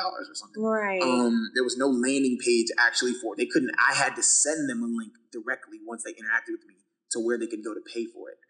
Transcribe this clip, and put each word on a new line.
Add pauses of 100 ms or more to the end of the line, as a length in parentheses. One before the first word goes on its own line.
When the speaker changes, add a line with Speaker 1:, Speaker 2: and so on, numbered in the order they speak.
Speaker 1:
dollars
or
something.
Speaker 2:
Right.
Speaker 1:
Um,
there
was
no
landing
page (120)
actually
for
it.
They
couldn't,
I
had
to
send
them
a
link (200)
directly
once
they
interacted
with
me (360)
to
where
they
could
go
to (120)
pay
for
it. (120)